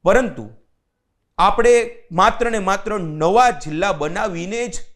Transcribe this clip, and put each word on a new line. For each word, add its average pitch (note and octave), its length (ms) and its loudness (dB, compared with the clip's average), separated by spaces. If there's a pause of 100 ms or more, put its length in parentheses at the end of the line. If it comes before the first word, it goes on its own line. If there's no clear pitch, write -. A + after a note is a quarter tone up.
પરંતુ F3 460 2 (880)
આપણે A#3 580 2 (160)
માત્ર A3+ 400 2
ને A3 80 -2
માત્ર G3 400 -4
નવા F3 500 2
જિલ્લા F3+ 420 -4
બનાવીને F#3 760 -6
જ - 120 -10 (160)